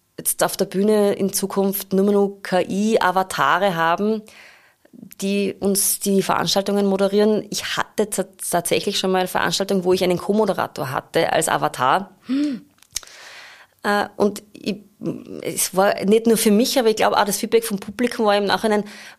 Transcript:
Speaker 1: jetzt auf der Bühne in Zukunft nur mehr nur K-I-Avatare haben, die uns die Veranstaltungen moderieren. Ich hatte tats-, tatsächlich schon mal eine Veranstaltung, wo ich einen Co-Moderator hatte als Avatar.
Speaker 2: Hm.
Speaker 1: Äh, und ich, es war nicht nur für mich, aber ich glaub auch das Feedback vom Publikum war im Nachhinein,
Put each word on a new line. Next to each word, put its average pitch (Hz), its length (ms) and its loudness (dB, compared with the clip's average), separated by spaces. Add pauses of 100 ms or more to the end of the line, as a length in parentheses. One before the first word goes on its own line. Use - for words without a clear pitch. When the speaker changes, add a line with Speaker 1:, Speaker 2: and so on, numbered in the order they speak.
(180)
Speaker 1:
jetzt - 240 -4
auf 175 140 0
der 196 80 0
Bühne 202 480 2
in 190 200 -4
Zukunft 196 600 -4
nur 190 120 4
mehr 202 100 4
nur 202 280 0
K-I-Avatare 185 1300 0
haben, 175 480 0 (960)
die 196 400 -2
uns 196 400 0
die 196 220 2
Veranstaltungen 196 640 0
moderieren. 202 640 2
Ich - 260 -8
hatte - 280 -2
tats-, - 460 -6
tatsächlich 180 480 -2
schon 185 120 0
mal 185 80 2
eine 185 100 0
Veranstaltung, 196 560 0
wo 180 80 2
ich 185 100 0
einen 180 140 2
Co-Moderator 180 760 -2
hatte - 420 -2
als 156 160 0
Avatar. 151 680 0 (100)
Speaker 2:
Hm. 277 380 -2 (1160)
Speaker 1:
Äh, 208 240 0 (100)
und 202 260 0 (120)
ich, - 300 -8 (580)
es - 340 -6
war 196 280 2
nicht 220 220 4
nur 226 120 4
für 220 120 2
mich, 233 280 2
aber 226 100 2
ich 220 80 2
glaub 202 160 2
auch 208 120 2
das 202 120 -4
Feedback 226 280 0
vom 202 140 -4
Publikum 240 460 -4
war 202 120 4
im 208 80 0
Nachhinein, 208 400 0 (340)